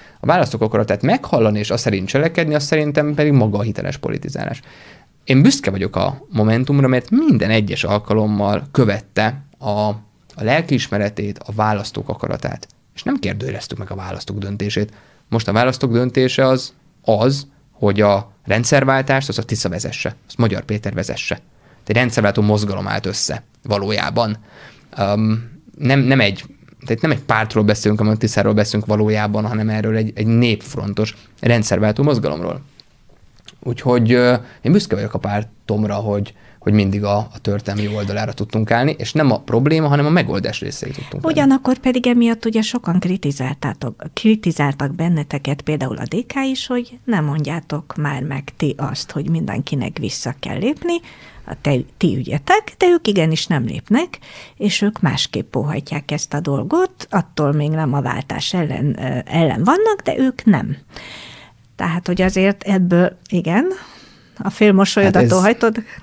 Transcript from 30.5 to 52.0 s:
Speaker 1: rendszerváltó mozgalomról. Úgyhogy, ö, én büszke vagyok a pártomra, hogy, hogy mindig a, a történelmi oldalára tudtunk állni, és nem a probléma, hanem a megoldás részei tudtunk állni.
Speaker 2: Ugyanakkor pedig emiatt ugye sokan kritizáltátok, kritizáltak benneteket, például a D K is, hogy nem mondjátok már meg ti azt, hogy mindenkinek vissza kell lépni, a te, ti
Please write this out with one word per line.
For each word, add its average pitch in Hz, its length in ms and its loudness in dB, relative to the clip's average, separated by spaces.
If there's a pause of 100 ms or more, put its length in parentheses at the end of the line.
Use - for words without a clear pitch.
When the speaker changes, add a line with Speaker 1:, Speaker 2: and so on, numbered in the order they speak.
Speaker 1:
rendszerváltó 107 600 2
mozgalomról. 87 580 -2 (1040)
Úgyhogy, 120 500 2
ö, 123 220 6 (280)
én 147 100 2
büszke 104 220 4
vagyok 107 200 -4
a - 40 -2
pártomra, 104 760 -2
hogy, 104 400 -2 (240)
hogy 104 140 0
mindig 101 320 2
a, 101 120 2
a 107 260 -4
történelmi 104 520 -4
oldalára 98 380 -4
tudtunk 110 380 -4
állni, 127 280 2
és - 140 -8
nem 151 180 4
a 110 100 2
probléma, 147 480 2
hanem 143 180 4
a 151 40 2
megoldás 151 500 0
részei - 300 -8
tudtunk - 340 -10
állni. 320 120 0
Speaker 2:
Ugyanakkor 269 420 2
pedig 254 280 0
emiatt 233 380 2
ugye 226 180 0
sokan 202 360 0
kritizáltátok, 135 1120 -4
kritizáltak 151 840 0
benneteket, 147 680 -2
például 143 340 -4
a - 80 -8
D 220 220 -6
K - 80 -14 (160)
is, 262 160 -6
hogy 247 380 -6
nem 190 200 0
mondjátok 147 720 -4
már 143 260 -4
meg 139 220 -6 (120)
ti 151 220 -2
azt, 139 320 -6
hogy 156 200 -4
mindenkinek - 680 -4
vissza - 420 -6
kell - 180 -8
lépni, 294 360 -2 (520)
a - 140 -10
te, 143 160 0 (200)
ti 147 200 2